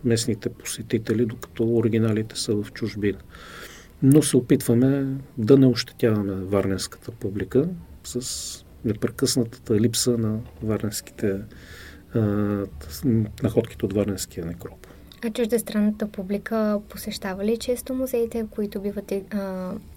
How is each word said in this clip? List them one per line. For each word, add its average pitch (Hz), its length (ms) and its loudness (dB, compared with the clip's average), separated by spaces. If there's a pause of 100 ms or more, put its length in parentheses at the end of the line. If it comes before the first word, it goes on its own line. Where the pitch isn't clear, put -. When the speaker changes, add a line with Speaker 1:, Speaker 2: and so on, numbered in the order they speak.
Speaker 1:
местните 113 460 0
посетители, 113 760 -2
докато - 380 -6
оригиналите 113 760 2
са 110 160 0
в 104 160 -4
чужбина. 104 480 -2 (840)
Но 143 180 10
се 143 160 4
опитваме 131 680 4 (300)
да 123 200 8
не 131 100 10
ощетяваме 107 680 2
варненската 95 800 -2
публика 107 580 0 (340)
с - 640 -8 (200)
непрекъснатата 113 960 0
липса 113 380 2
на 110 220 0 (240)
варненските, 104 760 -2 (720)
а, 117 60 2 (1200)
находките - 420 0
от 95 80 -2
Варненския 98 520 -2
некропол. - 460 -12 (340)
Speaker 2:
А 233 40 0
чуждестранната 214 800 0
публика 208 720 -2 (100)
посещава 196 560 -8
ли 226 120 2
често 247 360 -4
музеите, 233 580 -2
които 208 300 -4
биват, 202 300 -6
а, 190 600 -4 (240)